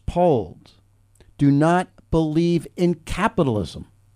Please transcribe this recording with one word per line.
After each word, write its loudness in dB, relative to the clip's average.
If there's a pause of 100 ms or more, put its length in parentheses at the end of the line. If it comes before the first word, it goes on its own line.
polled -2 (640)
do 4
not 2 (220)
believe 0 (100)
in 0
capitalism. -4 (300)